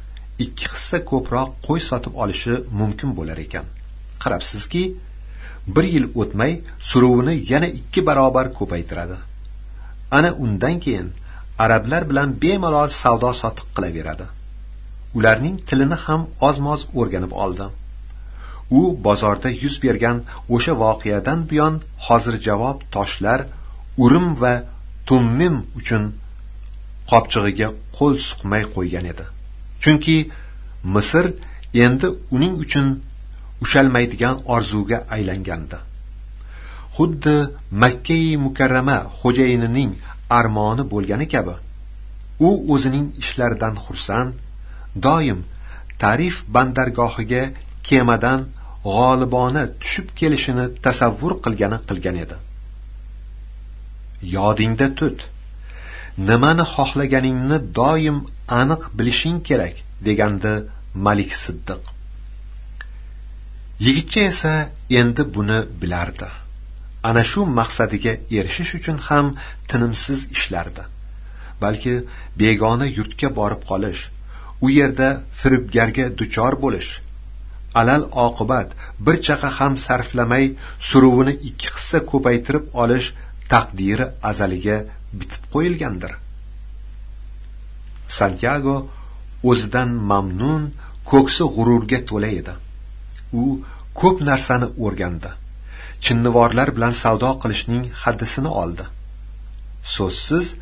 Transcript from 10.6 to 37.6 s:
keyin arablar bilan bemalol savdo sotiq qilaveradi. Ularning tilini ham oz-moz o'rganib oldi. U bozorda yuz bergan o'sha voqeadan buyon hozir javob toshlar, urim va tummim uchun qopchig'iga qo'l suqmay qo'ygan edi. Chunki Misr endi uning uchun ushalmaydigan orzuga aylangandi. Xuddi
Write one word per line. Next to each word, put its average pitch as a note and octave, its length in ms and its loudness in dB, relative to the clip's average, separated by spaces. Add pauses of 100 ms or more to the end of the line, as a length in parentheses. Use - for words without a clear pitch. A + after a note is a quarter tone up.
keyin F#2+ 300 -2 (460)
arablar A2+ 500 4
bilan C#3 300 2
bemalol D3+ 540 2
savdo B2 440 4
sotiq - 400 -4
qilaveradi. E2 520 -4 (840)
Ularning A#2 500 4
tilini C#3 460 2
ham D#3+ 160 2 (160)
oz-moz C#3+ 520 2
o'rganib F#2+ 420 -2
oldi. F#2+ 340 -4 (1000)
U C3 140 4 (140)
bozorda G#2 540 2
yuz C#3 320 -4
bergan A#2+ 360 2 (280)
o'sha A#2+ 280 2
voqeadan A2 680 0
buyon D3+ 320 2 (220)
hozir A#2 440 4
javob A2+ 360 0 (100)
toshlar, G#2 520 0 (540)
urim C#3+ 340 6 (120)
va B2 140 4 (500)
tummim C3 520 4 (180)
uchun A2 300 0 (1000)
qopchig'iga G#2+ 640 4 (240)
qo'l C#3+ 260 4
suqmay G#2 460 -2
qo'ygan F2+ 420 -4
edi. E2+ 200 -8 (520)
Chunki D#3 400 6 (640)
Misr G2+ 440 4 (460)
endi B2 360 6 (200)
uning D3 320 4
uchun C#3+ 260 2 (720)
ushalmaydigan B2 880 4
orzuga G#2+ 540 2 (100)
aylangandi. F#2 720 -4 (1080)
Xuddi D3+ 460 2 (340)